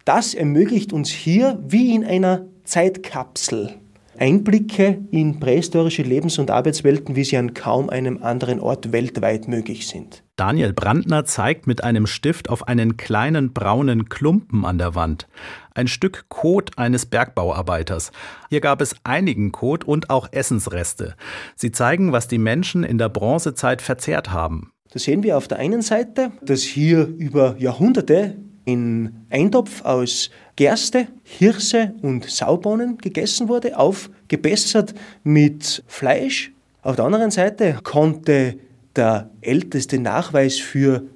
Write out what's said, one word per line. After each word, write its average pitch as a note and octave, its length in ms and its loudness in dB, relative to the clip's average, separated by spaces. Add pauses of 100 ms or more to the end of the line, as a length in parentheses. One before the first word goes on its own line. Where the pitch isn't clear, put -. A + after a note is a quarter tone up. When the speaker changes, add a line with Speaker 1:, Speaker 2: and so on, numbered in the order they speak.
Speaker 1:
Das G3 260 2
ermöglicht F3 640 2
uns D3 160 -4
hier, A3 560 2
wie A3+ 280 4
in G#3+ 100 2
einer F#3 420 0 (180)
Zeitkapsel, C#3 1080 -2 (440)
Einblicke G3+ 800 2 (120)
in D3+ 300 0
prähistorische E3 640 0
Lebens- D3 360 0
und C#3 120 0
Arbeitswelten, C#3 680 0
wie C#3 80 0
sie C3+ 120 -2
an A#2+ 160 -2
kaum B2 380 -2
einem B2+ 320 -4
anderen A#2+ 380 -2
Ort A#2+ 320 -4
weltweit A2 540 -2
möglich A2+ 420 -4
sind. - 340 -16 (140)
Speaker 2:
Daniel G#2 380 0
Brandner D3+ 500 0
zeigt B2+ 420 -2
mit B2 180 -2
einem A2 220 0
Stift - 440 -4
auf - 180 -6
einen A2+ 300 0
kleinen C3 560 0
braunen A2+ 560 0
Klumpen C#3+ 560 0
an F2+ 100 0
der F2 180 -2
Wand. D#2+ 340 -2 (460)
Ein B2 140 0
Stück - 420 -4
Kot F#3 480 0
eines B2 260 0
Bergbauarbeiters. F2 1040 -2 (380)
Hier D3 120 0
gab C#3+ 200 2
es C#3+ 240 -4
einigen B2 480 0
Kot C#3 320 -4
und D3+ 240 -2
auch C3 240 0
Essensreste. F#2 840 -4 (400)
Sie A#2 160 -4
zeigen, E3 420 2
was A#2+ 160 0
die A#2 100 -2
Menschen D3+ 460 0
in A#2 120 0
der A2+ 140 0
Bronzezeit B2+ 720 -2
verzehrt - 480 -4
haben. E2 420 -4 (200)
Speaker 1:
Da C3 60 -8
sehen E3+ 240 0
wir G3 140 2
auf - 120 -2
der - 100 -6
einen G#3 240 -2
Seite, A#3+ 500 -2 (100)
dass C3+ 200 0
hier D#3 440 2 (120)
über C3+ 400 2
Jahrhunderte F3 800 2 (300)
ein A#2 640 -2
Eintopf G3+ 540 0
aus B2+ 460 -2 (260)
Gerste, A3+ 500 2 (160)
Hirse A3 800 2
und C3 260 -2
Saubohnen A3 680 -2
gegessen G#3 500 -4
wurde, A#3+ 300 -2
aufgebessert G3 1160 0 (280)
mit D3+ 640 4
Fleisch. E3 640 -2 (300)
Auf C3 140 -2
der A#2 80 2
anderen G#3+ 260 2
Seite F#3+ 540 0
konnte D3+ 720 4 (400)
der A2 320 2 (140)
älteste C3+ 560 -2
Nachweis C3 580 0
für C3+ 460 0 (140)